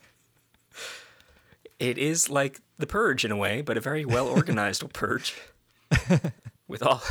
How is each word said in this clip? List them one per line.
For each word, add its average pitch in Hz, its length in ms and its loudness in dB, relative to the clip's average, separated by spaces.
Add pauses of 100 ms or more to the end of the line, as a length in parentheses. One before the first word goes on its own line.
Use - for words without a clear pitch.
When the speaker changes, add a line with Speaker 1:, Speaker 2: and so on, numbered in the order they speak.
(1800)
Speaker 1:
It 123 200 0
is 156 320 2
like 139 320 0 (160)
The 156 100 -4
Purge 196 380 0
in 107 60 -2
a 104 40 0
way, 101 260 0
but 127 160 -2
a 110 40 0
very 151 240 -4
well-organized 123 840 0
<laughs> - 40 -16
purge. - 420 -4 (640)
Speaker 2:
<laughs> - 720 -2
Speaker 1:
With - 120 -8
all, 123 300 4